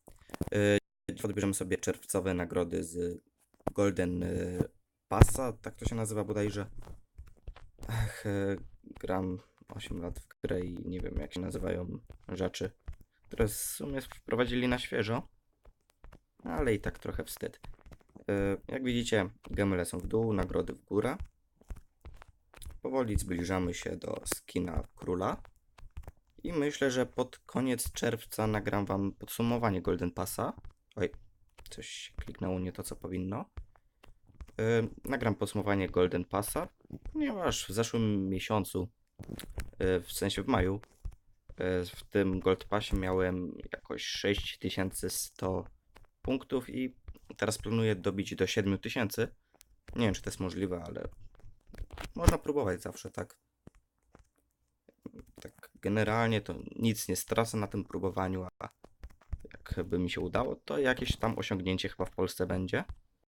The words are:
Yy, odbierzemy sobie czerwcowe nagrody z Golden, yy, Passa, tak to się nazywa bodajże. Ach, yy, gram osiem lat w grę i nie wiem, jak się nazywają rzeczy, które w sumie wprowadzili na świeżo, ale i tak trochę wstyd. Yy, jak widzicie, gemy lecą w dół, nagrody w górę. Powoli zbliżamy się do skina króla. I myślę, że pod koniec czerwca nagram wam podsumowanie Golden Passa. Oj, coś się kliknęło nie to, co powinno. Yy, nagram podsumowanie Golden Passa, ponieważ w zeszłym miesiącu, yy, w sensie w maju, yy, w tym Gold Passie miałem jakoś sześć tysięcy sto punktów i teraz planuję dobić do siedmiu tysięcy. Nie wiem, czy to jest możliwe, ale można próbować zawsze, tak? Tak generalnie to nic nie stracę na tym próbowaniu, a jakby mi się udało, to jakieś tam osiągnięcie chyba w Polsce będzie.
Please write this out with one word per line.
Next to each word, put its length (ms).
Yy, 160
odbierzemy 300
sobie 240
czerwcowe 560
nagrody 500
z 380
Golden, 480
yy, 480
Passa, 440
tak 240
to 80
się 100
nazywa 300
bodajże. 460
Ach, 360
yy, 320
gram 380
osiem 340
lat 180
w 220
grę 180
i 280
nie 120
wiem, 160
jak 180
się 60
nazywają 580
rzeczy, 420
które 260
w 40
sumie 480
wprowadzili 680
na 100
świeżo, 500
ale 300
i 60
tak 180
trochę 260
wstyd. 360
Yy, 400
jak 160
widzicie, 460
gemy 260
lecą 220
w 80
dół, 260
nagrody 400
w 120
górę. 320
Powoli 360
zbliżamy 560
się 220
do 280
skina 720
króla. 460
I 100
myślę, 380
że 160
pod 320
koniec 540
czerwca 540
nagram 400
wam 260
podsumowanie 720
Golden 280
Passa. 420
Oj, 140
coś 180
się 280
kliknęło 440
nie 120
to, 100
co 140
powinno. 540
Yy, 300
nagram 300
podsumowanie 540
Golden 360
Passa, 440
ponieważ 560
w 40
zeszłym 560
miesiącu, 600
yy, 220
w 120
sensie 300
w 40
maju, 340
yy, 280
w 240
tym 300
Gold 240
Passie 320
miałem 600
jakoś 320
sześć 540
tysięcy 520
sto 540
punktów 480
i 320
teraz 220
planuję 380
dobić 380
do 120
siedmiu 320
tysięcy. 500
Nie 100
wiem, 80
czy 80
to 80
jest 100
możliwe, 440
ale 240
można 240
próbować 440
zawsze, 280
tak? 280
Tak 340
generalnie 640
to 140
nic 320
nie 80
stracę 400
na 100
tym 180
próbowaniu, 640
a 100
jakby 220
mi 120
się 100
udało, 360
to 220
jakieś 380
tam 220
osiągnięcie 500
chyba 160
w 60
Polsce 360
będzie. 380